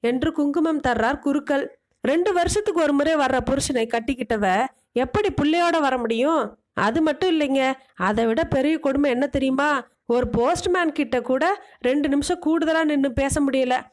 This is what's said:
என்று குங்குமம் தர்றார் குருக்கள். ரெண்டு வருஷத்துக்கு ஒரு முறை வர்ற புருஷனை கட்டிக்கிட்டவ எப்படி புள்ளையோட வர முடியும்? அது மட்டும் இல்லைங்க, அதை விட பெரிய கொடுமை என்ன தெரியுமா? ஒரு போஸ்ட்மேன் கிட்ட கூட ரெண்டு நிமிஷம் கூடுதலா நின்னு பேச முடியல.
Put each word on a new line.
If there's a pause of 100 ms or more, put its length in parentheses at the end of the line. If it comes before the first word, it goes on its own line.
என்று
குங்குமம்
தர்றார்
குருக்கள். (240)
ரெண்டு
வருஷத்துக்கு
ஒரு
முறை
வர்ற (120)
புருஷனை
கட்டிக்கிட்டவ (260)
எப்படி (140)
புள்ளையோட
வர
முடியும்? (140)
அது
மட்டும்
இல்லைங்க, (220)
அதை
விட
பெரிய
கொடுமை
என்ன
தெரியுமா? (200)
ஒரு
போஸ்ட்மேன்
கிட்ட
கூட (180)
ரெண்டு
நிமிஷம்
கூடுதலா
நின்னு
பேச
முடியல. (120)